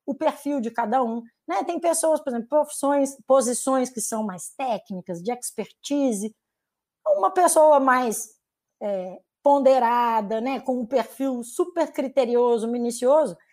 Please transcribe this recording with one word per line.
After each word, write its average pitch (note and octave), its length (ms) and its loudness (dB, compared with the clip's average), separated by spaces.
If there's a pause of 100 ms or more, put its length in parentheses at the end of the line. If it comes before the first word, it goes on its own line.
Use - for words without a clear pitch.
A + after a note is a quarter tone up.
o C#4 80 -4
perfil C#4+ 460 -4
de A3+ 100 -6
cada A#3 320 -2
um, A#3 220 -6 (220)
né? F4 180 -4
Tem E4+ 160 -6
pessoas, D#4+ 400 0
por C#4+ 100 -8
exemplo, A#3 180 -6
profissões, C#4+ 680 0 (100)
posições B3+ 640 2
que A3 100 -10
são A3 240 -6
mais F3+ 320 -10
técnicas, F#3+ 640 -8
de G#3+ 120 -6
expertise. A#3 1000 -4 (720)
Uma C#5+ 280 2
pessoa D#4 480 6
mais, B3+ 480 0 (520)
é, F#3 380 -6 (240)
ponderada, A#3+ 1000 2
né, B3+ 200 -4
com B3+ 200 -4
um A3+ 60 -6
perfil B3 560 -2
super E4+ 500 -4
criterioso, A#3+ 760 0
minucioso, A#3+ 680 0 (160)